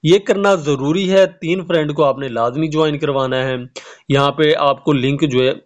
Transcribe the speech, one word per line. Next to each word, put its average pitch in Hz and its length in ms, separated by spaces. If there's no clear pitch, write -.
ये 170 140
करना 196 380
ज़रूरी 147 500
है, 190 200
तीन 180 360
फ्रेंड 160 300
को 151 100
आपने 139 260
लाजमी 123 400
ज्वाइन 151 300
करवाना 135 380
है। 131 200
यहाँ 139 200
पे 151 220
आपको 147 400
लिंक 139 320
जो 127 180
है 131 120